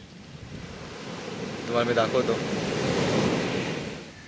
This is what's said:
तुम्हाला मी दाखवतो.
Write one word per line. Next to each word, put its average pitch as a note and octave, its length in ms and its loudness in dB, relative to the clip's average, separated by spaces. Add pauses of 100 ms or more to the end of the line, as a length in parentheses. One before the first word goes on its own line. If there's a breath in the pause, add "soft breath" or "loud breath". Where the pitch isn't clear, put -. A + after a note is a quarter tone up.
(1700)
तुम्हाला A#2 200 4
मी A#2+ 80 4
दाखवतो. A#2 440 4 (1900)